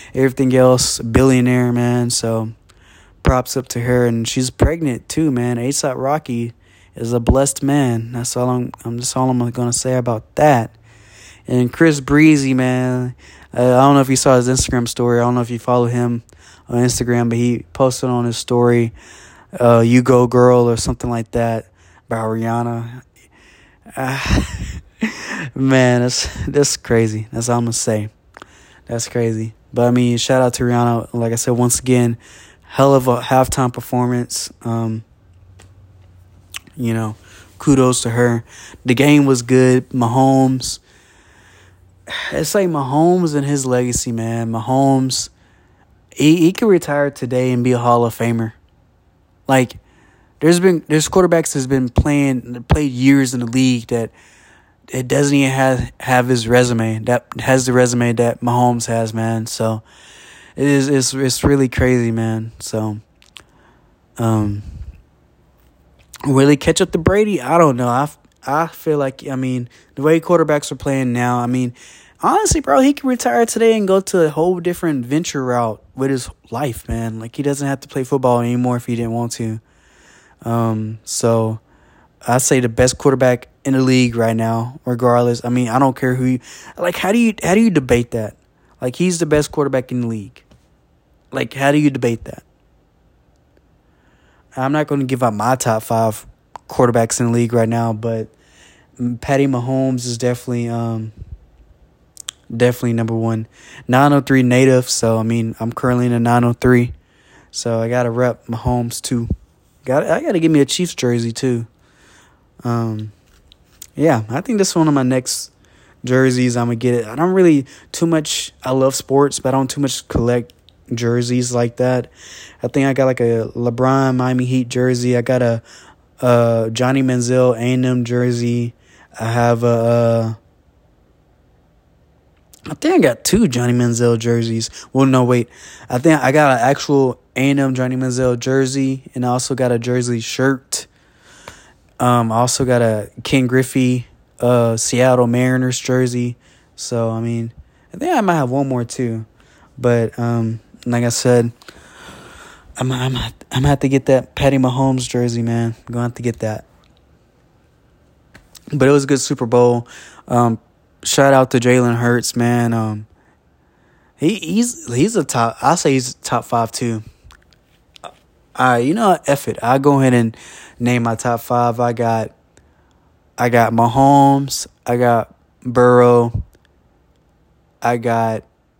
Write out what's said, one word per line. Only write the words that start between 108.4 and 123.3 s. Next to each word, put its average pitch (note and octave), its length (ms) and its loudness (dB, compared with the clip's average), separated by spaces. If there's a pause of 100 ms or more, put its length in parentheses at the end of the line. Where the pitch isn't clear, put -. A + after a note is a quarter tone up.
Mahomes A#2 540 -4
too. A#2 260 -4 (580)
Got, C3 220 0
I E3 140 0
gotta B3+ 180 -2
give D#3+ 120 2
me D3 100 4
a C#3 40 4
Chiefs F3 300 -6
jersey A#2+ 360 -2
too. A#2 360 -4 (960)
Um, A2 480 -4 (840)
yeah, C#3 340 0
I C3+ 120 -4
think A3+ 160 -4
this F#3+ 120 0
is - 60 -6
one D#3+ 120 4
of D3 60 2
my C3+ 100 2
next B2+ 480 -4 (520)
jerseys B2+ 540 2
I'ma A#2+ 160 0
get. A#2+ 220 0
It. A#2 100 -2
I A2 100 -12
don't F3 180 0
really E3 340 4 (240)
too - 160 -2
much. D#3 460 -4 (100)
I B2+ 80 -4
love C3 240 2
sports, C#3 440 0
but C3+ 100 -4
I C3 80 0
don't C3+ 120 -2
too C#3+ 120 -6
much - 260 -6
collect A#2+ 460 -2 (400)
jerseys A#2+ 600 -2
like A#2+ 240 -2
that. B2+ 320 -2 (540)
I B2 40 -4
think C#3 200 0
I C3+ 60 0
got, C3 120 2
like, B2+ 140 0
a A#2 360 0